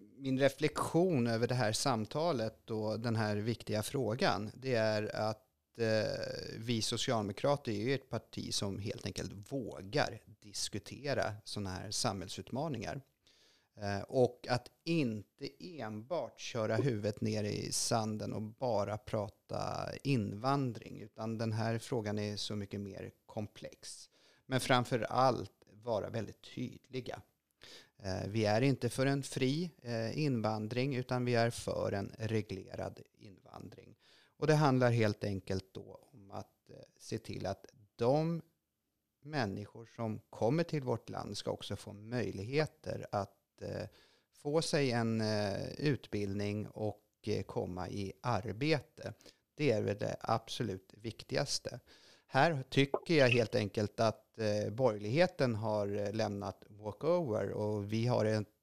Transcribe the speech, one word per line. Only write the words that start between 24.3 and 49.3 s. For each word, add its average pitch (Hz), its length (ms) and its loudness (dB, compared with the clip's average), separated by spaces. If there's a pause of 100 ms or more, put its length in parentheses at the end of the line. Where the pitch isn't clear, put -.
Men 131 140 2
framför 123 400 4
allt - 640 2 (180)
vara 104 260 0
väldigt 104 320 -6 (140)
tydliga. - 640 -8 (840)
Eh, 98 240 -2
vi 107 180 0
är 107 160 4
inte 127 280 2
för 131 160 0
en 139 180 0
fri, 139 480 0 (100)
eh, 113 380 -4
invandring, 120 760 0
utan 123 300 -2
vi 120 100 2
är 117 140 6
för 98 420 -2
en 101 260 -2
reglerad 95 840 -4 (140)
invandring. 98 840 -18 (420)
Och 147 100 0
det 151 80 8
handlar 131 360 8
helt 110 320 4
enkelt 95 500 -4
då 101 260 -14 (140)
om 98 180 -20
att, - 380 -14
eh, - 60 -18 (220)
se - 200 -6
till 101 280 -8
att 98 200 -4 (300)
de 160 460 2 (800)
människor 113 640 -4
som 110 340 -4 (100)
kommer 147 340 2
till 151 200 -4
vårt 120 260 -2
land - 280 -6
ska - 140 -2
också - 240 -6
få 104 180 -10
möjligheter 110 1160 -2
att, - 500 -4
eh, 101 260 -4 (440)
få 151 300 0
sig 143 300 2
en, 113 300 2
eh, 104 560 0
utbildning 104 880 0
och, - 380 -6 (220)
eh, 104 160 0
komma 90 460 -4
i 98 320 -6
arbete. 120 920 -2 (420)